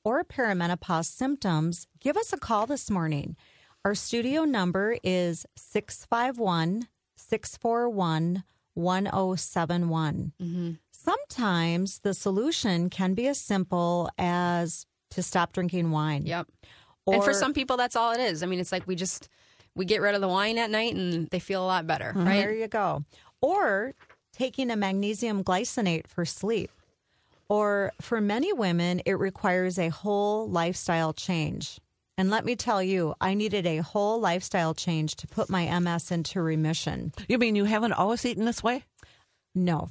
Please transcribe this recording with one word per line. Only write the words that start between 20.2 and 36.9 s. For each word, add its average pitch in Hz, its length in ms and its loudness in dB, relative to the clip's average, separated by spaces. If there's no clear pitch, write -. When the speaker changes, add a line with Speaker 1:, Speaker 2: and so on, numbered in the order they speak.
Speaker 2:
the 196 60 2
wine 202 320 2
at 226 100 0
night 220 260 0
and 175 340 -2
they 185 100 -2
feel 185 240 -2
a - 20 0
lot 180 220 0
better, - 220 -2
Speaker 3:
Mm-hmm. 175 180 2
Speaker 2:
right? 196 120 4
Speaker 1:
There 202 140 0
you 220 140 -4
go. 175 360 -2
Or 269 520 2
taking 254 400 -2
a 226 40 -2
magnesium 202 680 0
glycinate 185 640 0
for - 160 -4
sleep. 196 460 -2
Or 202 500 2
for 226 220 -2
many 240 320 2
women, 180 520 0
it 196 80 2
requires 185 680 0
a 165 100 2
whole 208 600 0
lifestyle 170 640 0
change. - 680 -4
And 285 120 2
let 320 160 2
me 247 100 0
tell 202 280 0
you, 185 360 0
I 190 140 2
needed 208 320 0
a 160 120 0
whole 208 420 0
lifestyle 180 560 0
change 160 400 -2
to - 120 -12
put - 220 -2
my 175 160 0
M 175 220 0
S 170 240 -2
into 170 300 -2
remission. 160 720 0